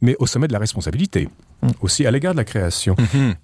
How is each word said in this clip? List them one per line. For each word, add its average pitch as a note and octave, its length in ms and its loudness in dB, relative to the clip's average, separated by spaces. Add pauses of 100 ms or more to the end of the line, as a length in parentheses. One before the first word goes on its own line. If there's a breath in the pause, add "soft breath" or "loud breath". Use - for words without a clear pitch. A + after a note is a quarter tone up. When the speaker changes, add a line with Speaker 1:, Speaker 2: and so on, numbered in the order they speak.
Speaker 1:
mais B2 200 4
au B2 60 2
sommet B2 200 0
de C#3+ 60 -2
la G2+ 80 -2
responsabilité, G#2+ 680 -2 (340)
Speaker 2:
Mm. - 60 2 (120)
Speaker 1:
aussi C3 260 0
à A#2 60 4
l'égard D3+ 220 0
de D#3+ 40 0
la A#2 60 0
création. F#2 500 -2
Speaker 3:
Mm-hmm. A#2+ 500 2